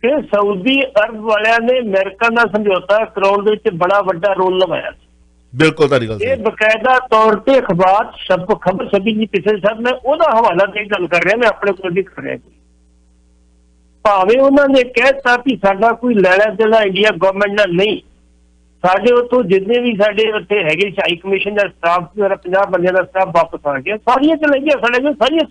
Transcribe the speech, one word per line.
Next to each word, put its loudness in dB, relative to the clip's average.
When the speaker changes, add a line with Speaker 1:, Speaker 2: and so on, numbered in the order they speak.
Speaker 1:
ਕਿ 0
ਸਾਊਦੀ 0
ਅਰਬ -2
ਵਾਲਿਆਂ 0
ਨੇ 0
ਅਮਰੀਕਾ -2
ਨਾਲ 2
ਸਮਝੌਤਾ 0
ਕਰਾਉਣ -2
ਦੇ 2
ਵਿੱਚ -2
ਬੜਾ 0
ਵੱਡਾ -2
ਰੋਲ 0
ਨਿਭਾਇਆ -2
ਸੀ। -20
Speaker 2:
ਬਿਲਕੁਲ 2
ਤੁਹਾਡੀ 0
ਗੱਲ -6
Speaker 1:
ਇਹ -2
Speaker 2:
ਸਹੀ। -10
Speaker 1:
ਬਕਾਇਦਾ 0
ਤੌਰ 2
ਤੇ 2
ਅਖਬਾਰ 0
ਛਪ-, -2
ਖਬਰ -4
ਛਪੀ 0
ਜੀ -2
ਪਿਛਲੇ -2
ਸਾਲ, -2
ਮੈਂ -2
ਉਹਦਾ 0
ਹਵਾਲਾ 2
ਦੇ -8
ਗੱਲ -4
ਕਰ 0
ਰਿਹਾ, 2
ਮੈਂ 2
ਆਪਣੇ -2
ਕੋਲ -6
ਨਹੀਂ -2
ਕਰ -16
ਰਿਹਾ -8
ਕੋਈ। -20
ਭਾਵੇਂ 2
ਉਹਨਾਂ 4
ਨੇ 4
ਕਹਿ 0
ਦਿੱਤਾ 0
ਵੀ -2
ਸਾਡਾ 2
ਕੋਈ -2
ਲੈਣਾ 4
ਦੇਣਾ 2
ਇੰਡੀਆ 0
ਗੌਰਮੈਂਟ 0
ਨਾਲ 0
ਨਹੀਂ, 0
ਸਾਡੇ 2
ਉੱਥੋਂ 2
ਜਿੰਨੇ 0
ਵੀ -2
ਸਾਡੇ 0
ਉੱਥੇ -2
ਹੈਗੇ -2
ਸ਼ਾਹੀ -4
ਕਮਿਸ਼ਨ -4
ਦਾ 0
ਸਟਾਫ -4
ਸੀ, -4
ਮੇਰਾ 0
ਪੰਜਾਹ -2
ਬੰਦਿਆਂ 0
ਦਾ 2
staff -2
ਵਾਪਸ -2
ਆ -4
ਗਿਆ। -6
ਸਾਰੀਆਂ 0
ਚਲੇ 0
ਗਈਆਂ, 0
ਸਾਡੇ 0
ਕੋਲ 0
ਸਾਰੀਆਂ 0